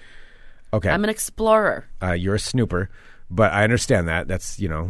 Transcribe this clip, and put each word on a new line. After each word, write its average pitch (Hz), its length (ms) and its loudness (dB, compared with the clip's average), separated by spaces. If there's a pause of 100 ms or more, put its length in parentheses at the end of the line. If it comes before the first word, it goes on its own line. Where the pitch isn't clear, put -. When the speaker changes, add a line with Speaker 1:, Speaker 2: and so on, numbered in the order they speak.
(720)
Speaker 1:
Okay. 104 160 0
Speaker 2:
I'm 190 140 2
an 208 60 0
explorer. 220 760 0 (160)
Speaker 1:
Uh, 92 120 0
you're 92 220 0
a 107 40 0
snooper, 95 500 -2 (400)
but 92 240 4
I 101 100 4
understand 110 440 2
that. 82 200 -2
That's, - 320 -6
you 101 100 -2
know, 80 200 -4